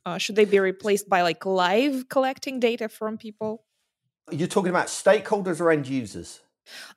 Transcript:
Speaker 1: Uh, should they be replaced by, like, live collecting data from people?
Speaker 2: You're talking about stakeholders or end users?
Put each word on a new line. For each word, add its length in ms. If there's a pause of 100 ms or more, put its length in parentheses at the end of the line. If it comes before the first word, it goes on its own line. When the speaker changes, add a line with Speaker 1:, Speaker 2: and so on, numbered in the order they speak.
Speaker 1:
Uh, 120
should 180
they 100
be 140
replaced 480
by, 140
like, 240
live 640
collecting 500
data 300
from 280
people? 460 (680)
Speaker 2:
You're 160
talking 240
about 160
stakeholders 720
or 80
end 180
users? 540 (560)